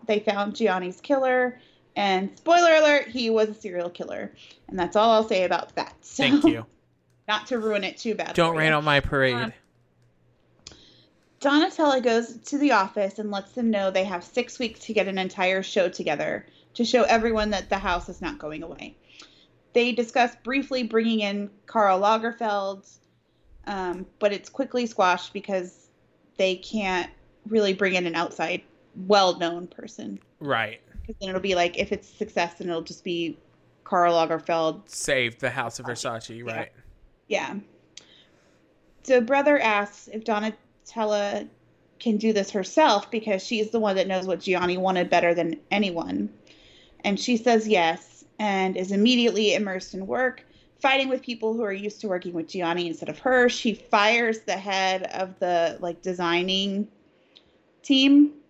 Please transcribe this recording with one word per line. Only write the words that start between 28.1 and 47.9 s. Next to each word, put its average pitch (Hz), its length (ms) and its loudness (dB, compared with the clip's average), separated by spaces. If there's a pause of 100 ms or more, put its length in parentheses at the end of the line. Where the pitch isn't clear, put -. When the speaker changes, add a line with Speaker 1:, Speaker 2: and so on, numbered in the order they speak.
Speaker 1:
outside 175 480 -4 (440)
well-known 175 600 2
person. - 520 -14 (200)
Speaker 2:
Right. 113 400 -2 (260)
Speaker 1:
'Cause 226 140 -12
then 190 100 -8
it'll 185 100 -4
be 190 140 -2
like, 175 240 0
if 196 140 -4
it's - 180 -8
a - 60 -20
success, 180 380 -4
then - 140 -10
it'll 165 140 -4
just - 220 -16
be 170 340 -6 (460)
Karl 175 300 4
Lagerfeld. 165 760 0
Speaker 2:
Saved 123 520 -2
the 127 100 -2
House 120 280 -6
of 120 80 -12
Speaker 1:
Versace. 117 560 -8
Speaker 2:
Versace, 120 40 -12
Speaker 1:
Yeah. 113 100 -6
Speaker 2:
right. 110 160 -10 (560)
Speaker 1:
Yeah. 170 260 -4 (1500)
So 254 160 4
brother 277 380 2
asks 208 500 -2
if 220 160 -12
Donatella 208 1200 -4 (500)
can 220 180 0
do 220 160 2
this 202 180 0
herself 208 600 2
because 214 340 -4
she's 214 260 -4
the 233 100 -2
one 202 160 0
that 185 120 2
knows 185 180 -4
what 185 140 -4
Gianni 180 380 0
wanted 185 320 0
better 175 240 4
than 165 260 -2 (100)
anyone. 196 580 -2 (760)
And 202 140 -2
she 247 180 0
says 226 320 2
yes 175 560 0 (140)